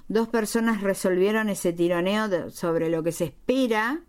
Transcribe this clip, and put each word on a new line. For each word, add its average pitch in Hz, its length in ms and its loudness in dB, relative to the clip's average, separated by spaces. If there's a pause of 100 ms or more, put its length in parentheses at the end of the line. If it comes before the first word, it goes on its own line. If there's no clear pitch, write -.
dos 226 180 2
personas 226 540 0
resolvieron 196 640 2
ese 190 240 -2
tironeo 175 560 0
de, 165 220 -2
sobre 165 400 0
lo 165 140 0
que 165 80 0
se 165 140 -2
espera 247 840 0